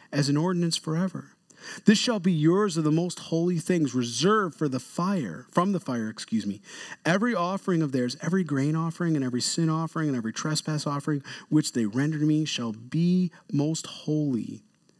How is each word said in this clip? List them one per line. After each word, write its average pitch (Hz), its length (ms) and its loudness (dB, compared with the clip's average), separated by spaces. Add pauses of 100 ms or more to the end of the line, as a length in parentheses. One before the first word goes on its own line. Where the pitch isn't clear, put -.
(100)
as 139 180 0
an 143 80 4
ordinance 175 400 0
forever. 160 520 -4 (560)
This 208 120 8
shall 226 220 0
be 180 140 2
yours 170 440 4
of 165 60 0
the 151 80 2
most 170 300 0
holy 170 400 0
things 156 340 0
reserved 139 600 0
for 151 120 0
the 127 120 -2
fire, 165 720 -4
from 185 180 2
the 185 80 0
fire, 117 300 -4
excuse 107 360 -4
me. 101 160 -6 (440)
Every 202 320 2
offering 175 460 0
of 143 100 -2
theirs, 123 280 0
every 185 220 0
grain 143 320 0
offering 165 400 -2
and 139 100 0
every 123 160 -2
sin 160 300 0
offering 160 380 -2
and 131 80 0
every 110 160 -2
trespass 156 560 -2
offering, 143 340 -2 (280)
which 151 220 2
they 117 140 2
render 143 320 0
to 151 60 0
me, 156 200 2
shall 120 280 -4
be 170 580 2 (220)
most 151 340 0
holy 131 800 -2 (360)